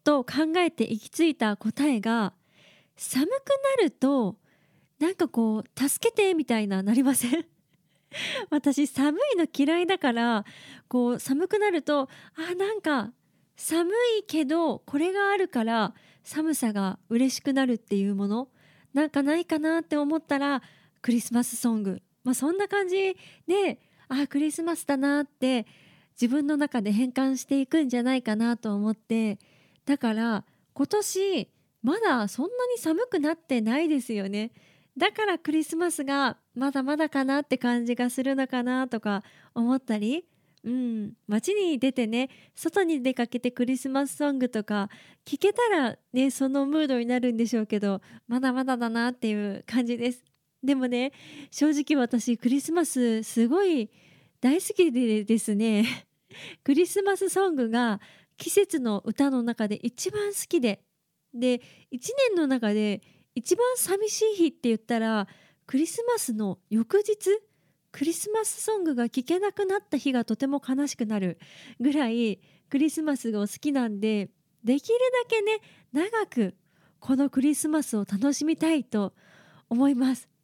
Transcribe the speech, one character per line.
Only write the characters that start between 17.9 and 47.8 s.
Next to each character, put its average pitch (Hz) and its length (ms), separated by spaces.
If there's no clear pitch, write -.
い 196 140
う 202 60
も 202 120
の、 233 220
な 302 140
ん - 20
か 285 120
な 285 160
い 349 80
か 311 140
な 320 220
っ - 20
て 311 120
思 294 220
っ - 20
た 285 200
ら、 277 240
ク - 100
リ 233 100
ス - 120
マ 240 100
ス 240 120
ソ 233 200
ン 214 80
グ。 190 180
ま 254 80
あ、 - 20
そ 277 180
ん 370 60
な 403 100
感 392 220
じ 381 260
で、 370 340
あ、 277 200
ク 285 120
リ 302 120
ス 330 120
マ 330 120
ス - 100
だ 277 120
な 285 260
っ - 40
て、 254 400
自 240 80
分 285 200
の 302 100
中 277 240
で 202 100
変 247 200
換 269 260
し - 80
て 277 160
い 262 60
く 320 160
ん 262 60
じ 247 80
ゃ 240 40
な 254 140
い 254 80
か 214 120
な 233 220
と 214 160
思 208 180
っ 214 40
て、 220 420
だ 277 140
か 226 140
ら、 226 320
今 285 140
年、 392 600
ま 311 160
だ 269 280
そ 214 140
ん 302 40
な 494 220
に 494 120
寒 330 280
く 392 120
な 294 140
っ 330 40
て 247 240
な 226 180
い 339 80
で 294 140
す 233 120
よ 196 140
ね。 208 240
だ 381 160
か 427 120
ら 359 140
ク 302 140
リ 311 100
ス 320 140
マ 349 140
ス 294 120
が 277 340
ま 269 180
だ 269 120
ま 285 140
だ 311 100
か 277 160
な 269 200
っ - 40
て 277 100
感 240 280
じ 240 100
が 247 140
す 254 120
る 269 140
の 269 140
か 247 140
な 254 260
と 226 100
か 202 240
思 240 180
っ 262 60
た 220 180
り、 247 280
う 220 40
ん、 233 440
街 220 280
に 349 260
出 262 140
て 247 120
ね、 240 240
外 370 300
に 320 180
出 254 120
か 240 140
け 247 120
て 247 100
ク 247 160
リ 254 120
ス 269 100
マ 269 200
ス - 100
ソ 294 120
ン 277 100
グ 247 100
と 220 160
か 202 240
聞 - 140
け 403 160
た - 160
ら 302 280
ね、 262 200
そ 269 180
の 277 160
ム 294 140
ー 302 80
ド 254 120
に 240 60
な 247 120
る 247 140
ん 226 60
で 233 100
し 233 100
ょ 220 40
う 214 40
け 208 140
ど、 196 220